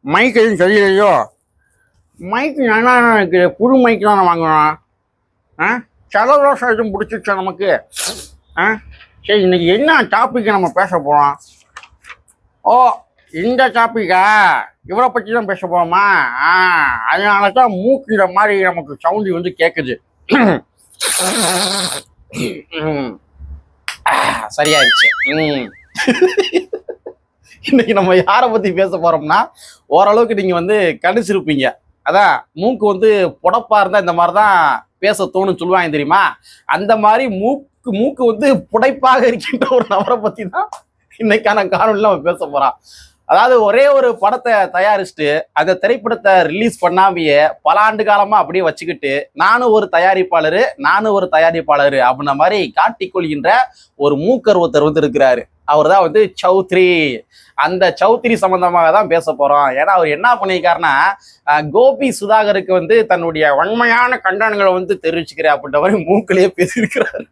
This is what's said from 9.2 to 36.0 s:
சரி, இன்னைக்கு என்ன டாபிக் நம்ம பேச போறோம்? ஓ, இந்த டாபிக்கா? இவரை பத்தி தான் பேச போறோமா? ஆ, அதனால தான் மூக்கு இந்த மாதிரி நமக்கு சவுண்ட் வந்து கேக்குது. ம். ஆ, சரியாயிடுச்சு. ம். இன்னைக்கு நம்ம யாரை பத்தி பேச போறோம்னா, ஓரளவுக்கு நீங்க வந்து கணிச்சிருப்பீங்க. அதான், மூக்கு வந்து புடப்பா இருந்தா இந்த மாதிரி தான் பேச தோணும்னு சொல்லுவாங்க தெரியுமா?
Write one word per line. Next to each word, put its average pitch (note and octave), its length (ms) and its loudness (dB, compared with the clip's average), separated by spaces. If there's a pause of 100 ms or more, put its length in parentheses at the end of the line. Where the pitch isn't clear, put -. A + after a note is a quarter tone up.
சரி, G#3 180 0
இன்னைக்கு F3+ 260 0
என்ன C4+ 360 2
டாபிக் A3+ 400 -2
நம்ம F#3 320 0
பேச F#3 240 -2
போறோம்? C#3+ 360 0 (1300)
ஓ, B3 300 2 (420)
இந்த A#3+ 360 0
டாபிக்கா? G#3+ 760 2 (400)
இவரை A#3+ 260 0
பத்தி A3 200 -6
தான் A#3 120 -2
பேச F#3+ 220 -6
போறோமா? F3 580 0 (180)
ஆ, F3 420 2 (260)
அதனால G3+ 400 0
தான் B3 200 2
மூக்கு A3 440 -2
இந்த G3 120 2
மாதிரி G3 340 0
நமக்கு E3 380 -4
சவுண்ட் G3 300 -2
வந்து F3 300 -4
கேக்குது. C3+ 380 -2 (2750)
ம். D#3 480 -6 (920)
ஆ, - 460 -4
சரியாயிடுச்சு. - 800 0
ம். D3 360 -4 (2000)
இன்னைக்கு A#3 240 2
நம்ம F#3 220 2
யாரை G#3+ 320 2
பத்தி G3+ 240 -2
பேச F#3+ 240 -2
போறோம்னா, E3 540 -2 (360)
ஓரளவுக்கு G#3+ 480 2
நீங்க F#3 200 -2
வந்து F3 480 -2
கணிச்சிருப்பீங்க. E3+ 680 -2 (380)
அதான், E3+ 300 2 (120)
மூக்கு G#3 340 -2
வந்து G3+ 560 0
புடப்பா A3 380 2
இருந்தா F#3+ 180 0
இந்த F3+ 140 -2
மாதிரி A3 220 0
தான் F3+ 540 2 (100)
பேச G3 260 -2
தோணும்னு F#3+ 320 -4
சொல்லுவாங்க F3 320 -2
தெரியுமா? D3+ 500 -2 (260)